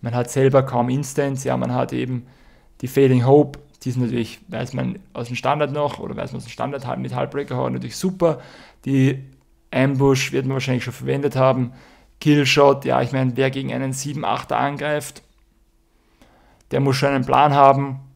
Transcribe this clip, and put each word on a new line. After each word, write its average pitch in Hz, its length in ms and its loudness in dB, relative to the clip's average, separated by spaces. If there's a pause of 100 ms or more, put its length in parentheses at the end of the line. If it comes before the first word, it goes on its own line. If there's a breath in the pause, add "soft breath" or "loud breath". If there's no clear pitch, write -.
Man 120 140 -6
hat 123 160 -2
selber 135 320 4
kaum 127 260 -2
Instants, 135 560 -4
ja, 127 120 -2
man 123 180 -2
hat 127 180 -2
eben 123 340 -6 (540 soft breath)
die 127 80 -8
Fading 127 380 4
Hope, 135 320 4 (240)
die 131 80 -6
ist 123 80 -4
natürlich, 120 500 -4
weiß 123 240 -8
man 127 260 -6 (140)
aus 120 140 -8
dem 123 100 -8
Standard 143 360 -2
noch 147 260 -4
oder - 180 -10
weiß - 160 -8
man 127 60 -10
aus - 80 -14
dem - 60 -18
Standard 131 340 -8
halt 127 140 -6
mit 127 140 -8
Hullbreaker 135 420 -4
Horror 127 140 -2
natürlich 127 280 -8
super. 180 420 0 (460 loud breath)
Die 131 360 2 (480)
Ambush 135 640 2
wird 135 140 -2
man 131 80 -2
wahrscheinlich 131 300 -2
schon 127 100 -10
verwendet 135 420 -4
haben. 131 360 2 (480 soft breath)
Killshot, 143 680 4
ja, 131 160 2
ich 127 100 -4
meine, 131 240 0
wer 135 140 0
gegen 135 240 -6
einen 135 180 -6
sieben 135 320 -8
achter 117 340 -4
angreift, 143 640 -4 (1500 soft breath)
der 139 100 0
muss 135 160 2
schon 139 140 0
einen 131 160 0
Plan 135 260 4
haben. 135 480 4 (160)